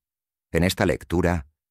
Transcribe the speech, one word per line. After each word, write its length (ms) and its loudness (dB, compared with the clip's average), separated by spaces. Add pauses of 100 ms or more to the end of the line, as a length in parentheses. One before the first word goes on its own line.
(520)
En 120 2
esta 220 0
lectura, 640 -2 (220)